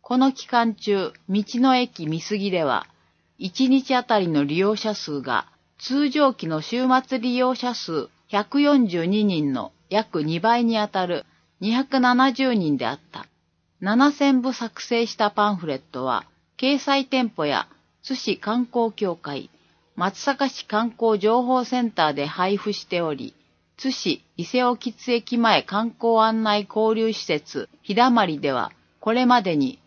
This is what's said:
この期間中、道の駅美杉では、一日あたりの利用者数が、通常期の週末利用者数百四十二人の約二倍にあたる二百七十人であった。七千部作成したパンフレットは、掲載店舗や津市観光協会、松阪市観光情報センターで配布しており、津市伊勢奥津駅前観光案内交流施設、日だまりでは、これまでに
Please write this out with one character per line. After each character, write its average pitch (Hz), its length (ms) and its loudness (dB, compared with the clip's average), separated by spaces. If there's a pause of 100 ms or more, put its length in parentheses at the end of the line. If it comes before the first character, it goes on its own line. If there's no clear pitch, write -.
こ 247 160 -2
の 269 120 4
期 - 160 -12
間 233 280 0
中、 196 400 -2 (160)
道 202 160 0
の 254 320 2
駅 247 280 -4
美 156 140 -4
杉 202 300 -4
で 175 140 0
は、 123 220 -2 (520)
一 247 320 0
日 269 240 2
あ 247 100 0
た 220 160 2
り 180 80 0
の 147 160 2
利 147 140 -2
用 202 180 2
者 214 180 -4
数 143 280 -8
が、 123 240 -2 (320)
通 285 320 -2
常 285 240 2
期 - 120 -8
の 156 140 -2
週 240 240 -4 (180)
末 262 160 -6
利 247 160 -2
用 254 200 0
者 247 200 -6
数 165 340 -6 (200)
百 208 320 -2
四 285 260 6
十 170 200 -2
二 208 180 2
人 151 300 0
の 117 180 -6 (160)
約 190 340 -2
二 160 160 -2
倍 233 260 2
に 226 140 0
あ 208 100 -2
た 185 180 -2
る 175 180 -4 (360)
二 208 120 -2
百 269 260 0
七 254 340 4
十 254 200 0
人 160 240 2
で 120 100 -2
あ 117 60 -2
っ 147 80 -10 (100)
た。 - 160 -16 (540)
七 247 320 4
千 277 300 2
部 254 100 -2
作 - 300 -10
成 233 240 0
し - 100 -12
た 208 140 2
パ 208 200 2
ン 202 60 -2
フ 170 100 -8
レ 143 100 -4
ッ 131 40 -10 (120)
ト 131 120 -6
は、 123 200 0 (340)
掲 269 200 0
載 277 280 -2
店 254 280 -2
舗 156 120 -2
や 127 220 -2 (380)
津 269 80 -6
市 - 240 -4
観 233 280 -2
光 233 260 -2
協 180 240 -4
会、 143 340 -12 (460)
松 190 280 -4
阪 277 240 -2
市 - 160 -10
観 226 260 -2
光 220 280 0
情 220 240 2
報 247 220 0
セ 247 160 -2
ン 233 100 0
タ 156 200 2
ー - 20 -4
で 143 140 -4
配 185 300 0
布 208 160 -4
し - 140 -8
て 175 140 -2
お 160 120 -2
り、 - 220 -10 (420)
津 262 140 -4
市 - 320 -4 (140)
伊 170 80 -6
勢 247 180 0
奥 240 300 -2
津 - 180 -10
駅 233 280 0
前 214 260 4
観 220 260 -2
光 226 280 0
案 220 260 2
内 208 280 0
交 220 220 2
流 220 180 0
施 - 120 -8
設、 147 440 -6 (140)
日 196 140 -4
だ 247 140 6
ま 233 140 4
り 156 140 -4
で 139 140 -2
は、 120 180 -2 (300)
こ 220 120 -2
れ 247 140 2
ま 247 160 4
で 180 140 0
に 135 300 -2